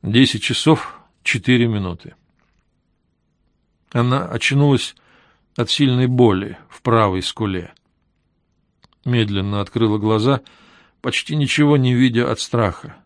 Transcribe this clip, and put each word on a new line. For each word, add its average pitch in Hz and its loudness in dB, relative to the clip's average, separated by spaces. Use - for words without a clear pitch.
Десять 113 2
часов - 0
четыре 120 0
минуты. 98 -6
Она 123 0
очнулась 139 0
от 117 -4
сильной 127 2
боли 101 2
в - -20
правой 104 2
скуле. 95 -6
Медленно 101 -2
открыла 107 -2
глаза, 110 0
почти - -6
ничего 147 2
не 127 2
видя 120 2
от 113 -4
страха. 101 -4